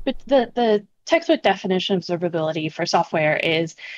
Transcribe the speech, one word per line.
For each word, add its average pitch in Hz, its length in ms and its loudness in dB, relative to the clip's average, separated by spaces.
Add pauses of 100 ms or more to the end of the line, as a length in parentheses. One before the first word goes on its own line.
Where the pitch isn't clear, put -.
bet-, 269 200 -4
the, 240 280 2
the 214 320 2 (180)
textbook 320 360 2
definition 190 560 0
of 170 60 -2
observability 160 680 -2
for 165 140 -4
software 160 540 0
is, 165 360 -2 (240)